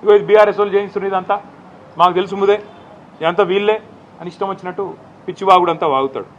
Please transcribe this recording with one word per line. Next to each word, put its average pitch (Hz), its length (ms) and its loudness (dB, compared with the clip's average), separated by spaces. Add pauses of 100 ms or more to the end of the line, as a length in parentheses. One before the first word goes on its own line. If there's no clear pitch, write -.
"ఇగో 208 120 4
ఇది 202 100 4
బీఆర్ఎస్ 208 340 4
వాళ్ళు 202 160 -2
చేయిస్తున్నారు 196 400 -4
ఇదంతా, 185 260 -2 (580)
మాకు 175 140 2
తెలుసు 180 220 -2
ముదే, 202 280 0 (580)
ఇదంతా 170 220 0
వీళ్ళే" 202 400 0 (380)
అని 170 80 -12
ఇష్టం 196 200 -8
వచ్చినట్టు 180 460 -10 (340)
పిచ్చివాగుడంతా 180 580 0
వాగుతాడు. 135 400 -4 (120)